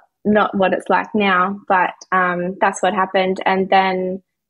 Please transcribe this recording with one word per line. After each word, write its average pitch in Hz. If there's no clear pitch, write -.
not 208
what 190
it's -
like 190
now, 196
but, 185
um, 180
that's 196
what 190
happened. 190
And 190
then 190